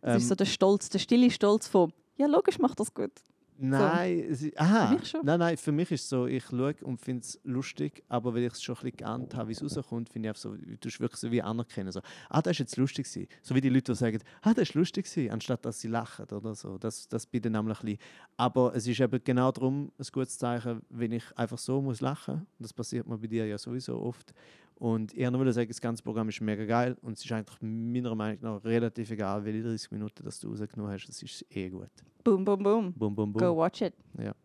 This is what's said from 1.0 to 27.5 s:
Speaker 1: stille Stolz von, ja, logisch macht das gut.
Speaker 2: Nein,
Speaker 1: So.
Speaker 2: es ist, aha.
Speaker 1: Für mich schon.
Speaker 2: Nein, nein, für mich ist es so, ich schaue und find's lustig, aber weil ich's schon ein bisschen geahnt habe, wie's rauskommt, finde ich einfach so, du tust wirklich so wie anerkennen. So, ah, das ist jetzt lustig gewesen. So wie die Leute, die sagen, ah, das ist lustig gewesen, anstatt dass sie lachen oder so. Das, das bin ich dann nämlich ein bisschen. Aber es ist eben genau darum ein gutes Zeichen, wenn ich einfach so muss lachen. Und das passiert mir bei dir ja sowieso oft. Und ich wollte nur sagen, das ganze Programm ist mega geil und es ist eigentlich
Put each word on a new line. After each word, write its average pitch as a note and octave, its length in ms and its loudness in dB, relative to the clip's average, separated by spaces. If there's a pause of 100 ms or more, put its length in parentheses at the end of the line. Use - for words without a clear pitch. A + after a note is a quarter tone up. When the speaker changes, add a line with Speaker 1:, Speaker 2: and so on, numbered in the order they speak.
Speaker 1:
stille A#3+ 320 6
Stolz G#3 340 4
von, E3+ 260 4 (240)
ja, C#4 120 2
logisch F4 320 4
macht C4 180 2
das - 160 -4
gut. - 160 -4 (520)
Speaker 2:
Nein, E3+ 640 4
Speaker 1:
So. - 40 -2
Speaker 2:
es C3 100 -4
ist, - 160 -6
aha. F3+ 280 6
Speaker 1:
Für A3+ 80 6
mich - 160 -2
schon. D#4+ 120 -4
Speaker 2:
Nein, D#3 160 4
nein, E3+ 200 4
für - 120 -2
mich D#3 220 2
ist C#3+ 120 -2
es - 40 -12
so, B2+ 180 2
ich B2+ 200 -2
schaue C3 340 0
und B2+ 180 -6
find's - 460 -8
lustig, C#3 640 -4
aber A#2+ 240 0
weil A#2+ 120 0
ich's - 180 -6
schon B2 120 -6
ein - 100 -12
bisschen B2+ 120 -8
geahnt A#2+ 380 -6
habe, A2+ 160 -6
wie's A2 120 -8
rauskommt, B2+ 460 -6
finde A2 200 -6
ich - 20 -4
einfach G#2 100 -10
so, G#2+ 160 -10
du G#2 240 -14
tust - 180 -10
wirklich - 220 -4
so A#2+ 100 -4
wie A#2 120 2
anerkennen. G2+ 500 -6
So, F#2 80 -8 (300)
ah, D#3 100 4
das F3+ 120 0
ist D#3 80 0
jetzt - 180 -4
lustig C3+ 280 0
gewesen. - 220 -10 (140)
So - 120 -4
wie C3 60 6
die C3+ 80 2
Leute, B2+ 240 4
die G#2+ 60 0
sagen, A2+ 200 2 (220)
ah, A3 140 6
das G3+ 160 2
ist - 60 -16
lustig F3 360 2
gewesen, B2+ 180 0
anstatt A2+ 360 -4
dass A#2+ 120 -6
sie A#2 100 -8
lachen A2+ 440 -4
oder G#2 220 -8
so. G2 240 -10
Das, - 280 -6
das - 200 -6
bin A#2+ 140 -2
ich - 20 -12
dann A2 100 0
nämlich A2 280 0
ein - 40 -10
bisschen. G#2+ 160 -4 (380)
Aber B2 360 4
es A#2 120 -2
ist A#2 120 0
eben B2 240 2
genau B2+ 300 4
darum C3+ 460 -2
ein C3+ 120 -10
gutes C3 280 -4
Zeichen, A#2+ 500 -2
wenn A#2 240 -2
ich A#2 120 -4 (120)
einfach A#2 220 -4
so C3+ 240 0
muss B2+ 180 -2
lachen. C3+ 360 -4
Und D#3+ 100 -6 (140)
das A2+ 120 -12
passiert A#2+ 340 -6
mir A2+ 120 -6
bei A2 80 -8
dir A2 200 -2
ja G#2 120 -4
sowieso B2 420 -6
oft. - 320 -8 (440)
Und A2+ 360 -2
ich - 140 -8
wollte B2 100 0
nur C3 160 4
sagen, A#2 160 0
das A#2 140 -10
ganze A2+ 200 -4
Programm A2 280 -2
ist - 100 -8
mega G#2+ 240 -2
geil A#2+ 380 2
und A2+ 160 -8
es - 80 -14
ist - 40 -8
eigentlich A2 300 -6